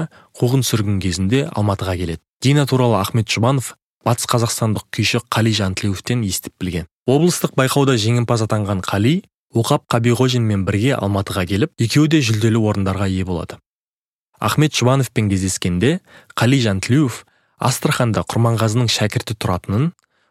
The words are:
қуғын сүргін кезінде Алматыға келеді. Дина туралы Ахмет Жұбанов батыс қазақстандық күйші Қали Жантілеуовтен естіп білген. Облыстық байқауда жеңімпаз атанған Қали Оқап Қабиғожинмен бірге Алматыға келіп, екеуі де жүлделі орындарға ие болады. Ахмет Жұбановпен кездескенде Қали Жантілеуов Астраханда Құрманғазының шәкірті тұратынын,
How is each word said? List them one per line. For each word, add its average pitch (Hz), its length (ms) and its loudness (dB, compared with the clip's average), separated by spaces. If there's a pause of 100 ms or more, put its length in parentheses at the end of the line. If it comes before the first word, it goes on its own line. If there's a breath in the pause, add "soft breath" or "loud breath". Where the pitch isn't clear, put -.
(340 soft breath)
қуғын 127 320 0
сүргін 104 320 0
кезінде 95 460 0 (100)
Алматыға 98 400 -2
келеді. 85 240 -4 (240)
Дина 143 240 4
туралы 123 320 2
Ахмет 104 320 -2
Жұбанов 123 460 0 (260)
батыс - 240 0
қазақстандық 113 640 -2
күйші 113 300 0 (100)
Қали 110 240 2
Жантілеуовтен 101 720 -2
естіп - 320 -8
білген. 85 300 -6 (180)
Облыстық 160 480 2
байқауда 135 480 2
жеңімпаз 117 460 2
атанған 101 340 -2
Қали 117 380 0 (340)
Оқап 131 320 0
Қабиғожинмен 117 800 2
бірге 104 300 0
Алматыға 98 500 -2
келіп, 104 320 0
екеуі 147 320 2
де 160 80 4
жүлделі 113 400 2
орындарға 101 480 0
ие 92 160 -2
болады. 90 380 -8 (800)
Ахмет 143 340 0
Жұбановпен 123 560 0
кездескенде 95 680 0 (340 loud breath)
Қали 127 320 2
Жантілеуов 120 560 0 (400)
Астраханда 120 640 0
Құрманғазының 117 640 0
шәкірті - 480 -4
тұратынын, 101 540 -2 (380)